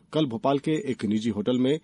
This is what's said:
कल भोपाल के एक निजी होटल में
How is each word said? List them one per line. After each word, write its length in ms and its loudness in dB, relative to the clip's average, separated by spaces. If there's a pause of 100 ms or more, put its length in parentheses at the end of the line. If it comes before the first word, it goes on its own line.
(120)
कल 140 2
भोपाल 320 -2
के 320 -4
एक 140 -6
निजी 260 0
होटल 280 0
में 260 2